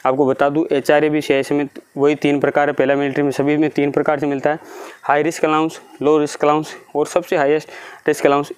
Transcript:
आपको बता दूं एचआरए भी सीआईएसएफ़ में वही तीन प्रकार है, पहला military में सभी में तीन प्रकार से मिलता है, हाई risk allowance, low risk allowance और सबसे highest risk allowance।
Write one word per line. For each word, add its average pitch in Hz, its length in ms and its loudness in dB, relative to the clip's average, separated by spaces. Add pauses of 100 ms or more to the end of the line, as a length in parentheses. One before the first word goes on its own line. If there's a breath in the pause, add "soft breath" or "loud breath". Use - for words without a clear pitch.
आपको 131 200 2
बता 135 220 0
दूं 151 240 0
एचआरए 147 380 2
भी 151 100 0
सीआईएसएफ़ 139 380 0
में 143 100 -2 (280)
वही 143 200 2
तीन 143 240 0
प्रकार 143 280 2
है, 143 60 -2
पहला 139 220 2
military 143 260 -2
में 143 100 0
सभी 143 240 0
में 151 140 2
तीन 143 200 0
प्रकार 147 300 0
से 156 60 -2
मिलता 143 240 0
है, 156 80 -2 (440 loud breath)
हाई 147 200 2
risk 165 220 -2
allowance, 156 360 0 (220)
low 151 160 4
risk 147 260 -2
allowance 151 300 0 (200)
और 147 140 -2
सबसे 180 280 -2
highest 151 320 0 (400 loud breath)
risk 151 180 0
allowance। 143 320 2